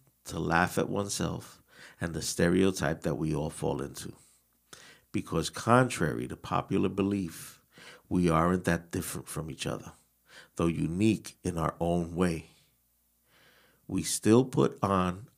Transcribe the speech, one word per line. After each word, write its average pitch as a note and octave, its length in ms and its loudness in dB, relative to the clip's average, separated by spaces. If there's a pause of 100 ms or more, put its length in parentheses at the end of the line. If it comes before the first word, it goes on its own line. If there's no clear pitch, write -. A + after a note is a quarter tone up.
(260)
to F#2 120 -10
laugh E2+ 400 2
at - 120 0
oneself F#2+ 720 -6 (400)
and E2+ 120 -4
the D#2 80 -4
stereotype F2 800 2
that D#2 140 -2
we D#2 180 -2
all D2 160 -2
fall C#2+ 320 -4
into. - 320 -10 (960)
Because E2 380 -2
contrary A2 800 2
to E2 80 -10
popular F#2+ 540 -2
belief, G2 720 -4 (480)
we F2+ 200 4
aren't E2+ 360 4
that E2+ 260 0
different - 380 -6
from D#2 200 -8
each - 160 -10
other, - 280 -8 (640)
though E2+ 100 2
unique E2+ 760 0
in F2 160 -4
our D#2+ 220 0
own E2+ 360 0
way. E2 360 0 (1400)
We F#2+ 160 -2
still A2+ 400 6
put C3+ 400 0
on F#2+ 540 0